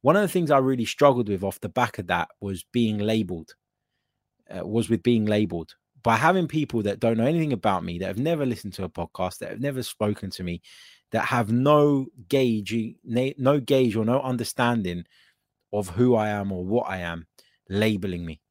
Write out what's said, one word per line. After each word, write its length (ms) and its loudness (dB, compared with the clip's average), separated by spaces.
One 140 4
of 60 4
the 60 0
things 240 0
I 60 6
really 280 2
struggled 440 4
with 140 -2
off 180 -4
the 80 -8
back 280 0
of 100 -8
that 200 0
was 320 -8
being 240 0
labeled, 580 -2
uh, 120 -8
was 220 0
with 120 2
being 240 4
labeled. 500 0
By 140 4
having 300 4
people 360 -2
that 160 -2
don't 180 2
know 80 0
anything 280 0
about 300 0
me, 160 -8
that 80 -4
have 100 -6
never 280 -2
listened 280 -6
to 100 -8
a 60 -8
podcast, 480 -6
that 120 -10
have 120 -10
never 200 -4
spoken 500 -4
to 120 -12
me, 180 -8
that 140 -2
have 260 0
no 560 4
gauge, 480 0
na-, 340 -2
no 220 4
gauge 360 2
or 100 0
no 160 2
understanding 840 -2
of 180 -2
who 260 4
I 140 0
am 220 -4
or 140 -6
what 240 -2
I 80 -6
am, 300 -8
labeling 560 -2
me. 260 -12